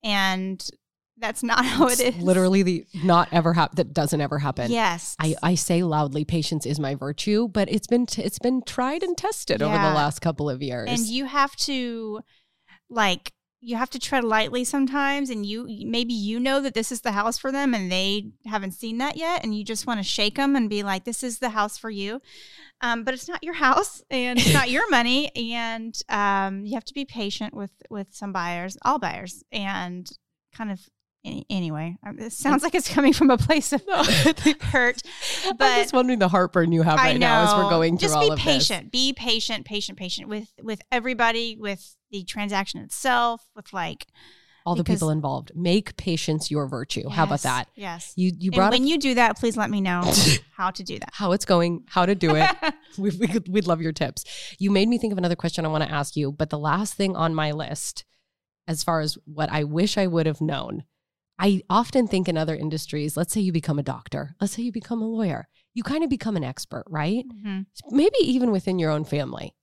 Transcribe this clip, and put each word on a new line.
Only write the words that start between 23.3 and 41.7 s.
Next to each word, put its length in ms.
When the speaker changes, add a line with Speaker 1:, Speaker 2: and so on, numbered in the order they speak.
Speaker 1:
your 120
house, 560
and 280
it's 140
not 180
your 180
Speaker 2:
<laughs> 20
Speaker 1:
money, 440
and, 440
um, 560
you 80
have 100
to 100
be 120
patient 480
with, 180
with 240
some 180
buyers, 520
all 160
buyers, 500
and 580
kind 160
of, 180
any-, 260
anyway, 460
um, 140
it 140
sounds 280
like 120
it's 180
coming 220
from 160
a 80
place 340
of 160
Speaker 2:
No, 60
<laughs> 40
I 340
think 300
Speaker 1:
hurt, 400
Speaker 2:
I'm 100
Speaker 1:
but 200
Speaker 2:
just 180
wondering 260
the 80
heartburn 420
you 120
have 180
Speaker 1:
I 120
Speaker 2:
right 60
now 260
as 100
we're 100
Speaker 1:
know. 60
Speaker 2:
going 280
through 100
Speaker 1:
Just 60
Speaker 2:
all 120
Speaker 1:
be 40
Speaker 2:
of 60
this. 80
Speaker 1:
patient, 480
be 220
patient, 500
patient, 340
patient 300
with, 240
with 200
everybody, 640
with 400